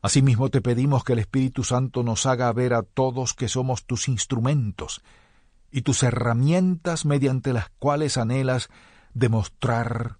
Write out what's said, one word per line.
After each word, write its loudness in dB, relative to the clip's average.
Asimismo, 4
te 0
pedimos 2
que -2
el 2
Espíritu -2
Santo -2
nos -2
haga 0
ver 0
a 0
todos -2
que -4
somos -4
tus -4
instrumentos -2
y -4
tus 0
herramientas 0
mediante 0
las -2
cuales 0
anhelas -2
demostrar -2